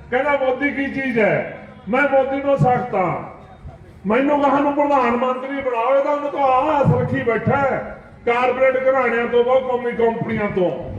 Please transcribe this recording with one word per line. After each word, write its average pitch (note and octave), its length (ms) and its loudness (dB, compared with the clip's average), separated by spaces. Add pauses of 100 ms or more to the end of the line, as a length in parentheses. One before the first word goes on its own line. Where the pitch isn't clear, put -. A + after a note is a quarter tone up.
(100)
ਕਹਿੰਦਾ, C#4 220 0
"ਮੋਦੀ C4+ 380 0
ਕੀ C4+ 160 -4
ਚੀਜ਼ B3+ 320 -4
ਹੈ, F3+ 400 0 (300)
ਮੈਂ C4 140 0
ਮੋਦੀ C4+ 400 0
ਨੂੰ C#4 160 2
ਸਖਤ B3 360 0
ਹਾਂ, F3 280 -2 (840)
ਮੈਨੂੰ C#4 340 2
ਕਹਾਂ C#4 180 2
ਨੂੰ C#4+ 120 0
ਪ੍ਰਧਾਨ C#4+ 380 2
ਮੰਤਰੀ B3+ 500 -2
ਬਣਾਓ।" B3+ 380 0
ਇਹਦਾ D4 120 0
ਉਹਨੂੰ C#4+ 200 -2
ਤਾਂ D4+ 100 -6
ਆਹ C4 280 2
ਆਸ B3+ 340 2
ਰੱਖੀ C4 200 -2
ਬੈਠਾ A#3 340 0
ਹੈ C4+ 420 -2 (280)
ਕਾਰਪੋਰੇਟ B3+ 500 2
ਘਰਾਣਿਆਂ B3 500 2
ਤੋਂ, A#3+ 180 2
ਬਹੁਤ B3+ 180 4
ਕੌਮੀ A#3+ 300 -4
ਕੰਪਨੀਆਂ A3 580 -2
ਤੋਂ, F3+ 200 0 (280)